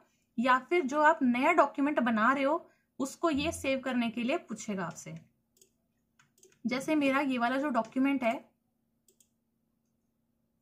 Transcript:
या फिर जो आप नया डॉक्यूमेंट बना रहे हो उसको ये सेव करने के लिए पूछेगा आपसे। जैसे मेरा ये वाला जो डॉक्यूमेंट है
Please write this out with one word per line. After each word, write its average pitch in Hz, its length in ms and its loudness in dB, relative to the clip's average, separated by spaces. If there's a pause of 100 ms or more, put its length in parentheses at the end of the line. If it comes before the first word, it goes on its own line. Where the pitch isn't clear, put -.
(380)
या 247 220 4
फिर 349 240 0
जो 285 180 -2
आप 311 220 6
नया 254 300 2
डॉक्यूमेंट 294 460 2
बना 233 320 2
रहे 277 120 -2
हो 320 220 -2 (320)
उसको 277 320 -2
ये 294 220 -2
सेव 269 280 -2
करने 240 300 -2
के 233 120 -6
लिए 269 160 0
पूछेगा 202 460 -8
आपसे। - 300 -12 (1500)
जैसे 269 320 -2
मेरा 277 260 2
ये 262 160 -2
वाला 240 180 0
जो 285 140 -2
डॉक्यूमेंट 262 520 0
है 233 220 -2 (2250)